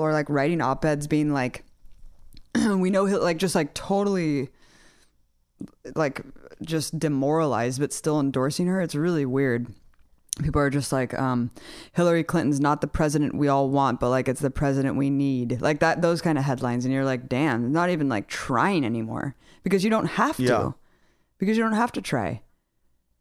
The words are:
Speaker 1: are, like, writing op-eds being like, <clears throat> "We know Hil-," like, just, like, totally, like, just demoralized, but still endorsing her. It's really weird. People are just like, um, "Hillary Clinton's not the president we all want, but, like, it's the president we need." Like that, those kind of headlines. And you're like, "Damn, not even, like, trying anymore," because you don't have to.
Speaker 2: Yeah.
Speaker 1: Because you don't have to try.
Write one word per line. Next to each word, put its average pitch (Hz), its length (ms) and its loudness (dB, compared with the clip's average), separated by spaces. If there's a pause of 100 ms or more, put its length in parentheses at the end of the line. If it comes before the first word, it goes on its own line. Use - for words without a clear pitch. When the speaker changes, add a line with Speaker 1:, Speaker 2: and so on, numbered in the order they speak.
Speaker 1:
are, 156 120 2
like, 151 160 0
writing 147 320 2
op-eds 143 460 0
being 151 260 2
like, 127 320 -4 (920)
<clears throat> - 0 -
"We 202 340 2
know 196 180 4
Hil-," 196 140 2
like, 170 180 0
just, 190 160 0
like, 160 180 0
totally, 185 760 0 (1500)
like, 147 260 -2 (400)
just 160 360 -4
demoralized, 135 840 0
but 143 100 -2
still 151 300 -2
endorsing 139 460 0
her. 185 120 0
It's 165 160 -4
really 156 300 0
weird. 127 420 0 (760)
People 147 200 2
are 139 80 4
just 139 240 -2
like, 127 260 0
um, 123 320 0 (400)
"Hillary 170 320 4
Clinton's 147 380 2
not 147 200 2
the 151 60 -2
president 151 480 0
we 147 140 2
all 139 200 2
want, 135 300 2
but, 123 100 0
like, 127 200 0
it's 123 120 -2
the 139 80 0
president 135 460 0
we 139 140 0
need." 131 520 0
Like 147 180 0
that, 165 220 2
those 170 200 2
kind 156 160 0
of 135 80 0
headlines. 123 400 -2
And 131 80 0
you're 135 120 0
like, 131 220 -4
"Damn, 123 460 0
not 175 160 2
even, 156 180 0
like, 110 200 -2
trying 143 580 0
anymore," 113 500 -4 (280)
because 185 200 2
you 220 60 2
don't 220 180 2
have 262 300 0
to. 127 60 0
Speaker 2:
Yeah. 123 280 2 (680)
Speaker 1:
Because 214 200 2
you 226 60 2
don't 220 100 2
have 240 200 0
to - 80 -6
try. 113 400 -2 (800)